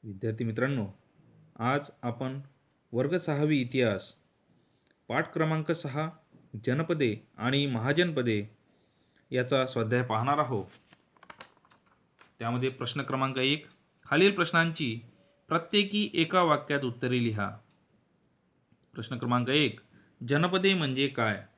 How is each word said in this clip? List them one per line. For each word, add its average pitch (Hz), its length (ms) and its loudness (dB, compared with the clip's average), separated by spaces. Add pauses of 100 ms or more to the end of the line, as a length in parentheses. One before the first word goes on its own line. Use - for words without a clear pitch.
विद्यार्थी 110 360 -4
मित्रांनो, 117 440 0 (720)
आज 135 300 0 (140)
आपण 131 360 -4 (520)
वर्ग 143 260 0
सहावी 151 440 2
इतिहास, 120 520 0 (920)
पाठ 139 260 -2
क्रमांक 156 380 0
सहा, 151 380 -2 (580)
जनपदे 147 480 2 (220)
आणि 135 280 2
महाजनपदे 127 800 0 (880)
याचा 127 340 0
स्वाध्याय 123 380 0
पाहणार 123 340 0
आहोत. 120 280 -2 (1700)
त्यामध्ये 120 300 -2
प्रश्न 131 320 -6
क्रमांक 131 360 -2
एक, 139 280 0 (440)
खालील 180 220 6
प्रश्नांची 165 680 0 (480)
प्रत्येकी 202 680 0
एका 165 280 2
वाक्यात 147 400 2
उत्तरे 123 420 0
लिहा. 104 260 -2 (1400)
प्रश्न 120 240 -8
क्रमांक 120 320 0
एक, 139 300 2 (500)
जनपदे 180 440 2
म्हणजे 139 340 0
काय? 113 360 -2 (140)